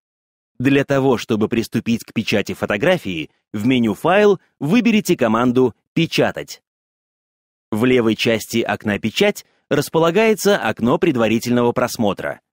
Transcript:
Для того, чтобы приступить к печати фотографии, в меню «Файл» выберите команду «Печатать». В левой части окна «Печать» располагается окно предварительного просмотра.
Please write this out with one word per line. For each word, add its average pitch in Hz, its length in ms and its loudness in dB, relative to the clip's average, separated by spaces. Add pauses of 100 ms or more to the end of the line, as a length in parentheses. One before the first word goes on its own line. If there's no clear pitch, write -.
(580)
Для 139 260 2
того, 135 340 0
чтобы 107 300 -2
приступить 113 540 -4
к - 100 -20
печати 101 400 -4
фотографии, 101 800 -2 (220)
в 107 120 -4
меню 120 300 2
«Файл» 196 460 2 (180)
выберите 208 580 0
команду 120 600 2 (160)
«Печатать». 110 720 -2 (1040)
В 107 140 -2
левой 120 320 2
части 113 420 -2
окна 104 400 -2
«Печать» 202 480 -2 (220)
располагается 170 920 2
окно 113 400 0
предварительного 120 720 0
просмотра. 98 720 -2 (140)